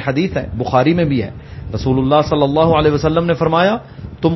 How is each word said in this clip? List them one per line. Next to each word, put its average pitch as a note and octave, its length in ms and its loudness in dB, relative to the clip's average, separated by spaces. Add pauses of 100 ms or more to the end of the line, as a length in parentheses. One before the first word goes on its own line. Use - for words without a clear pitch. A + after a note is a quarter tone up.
حدیث D3 300 -2
ہے، C3 160 -6
بخاری B2+ 400 2
میں F3 100 2
بھی C#3 200 0
ہے۔ - 80 -8 (440)
رسول C3 220 0
اللہ C3+ 180 2 (100)
صلی D3+ 180 0
اللہ C#3 160 0
علیہ D#3 320 4
وسلم D#3 340 0
نے E3+ 80 0
فرمایا، E3 440 0 (440)
"تم E3 140 2